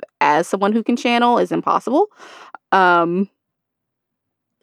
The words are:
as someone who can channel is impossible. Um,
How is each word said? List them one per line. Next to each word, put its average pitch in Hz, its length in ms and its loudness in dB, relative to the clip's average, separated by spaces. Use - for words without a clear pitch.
as 151 280 2
someone 196 240 -2
who 226 100 0
can 240 140 -2
channel 240 420 0
is 180 140 -2
impossible. 208 540 -2
Um, 180 560 2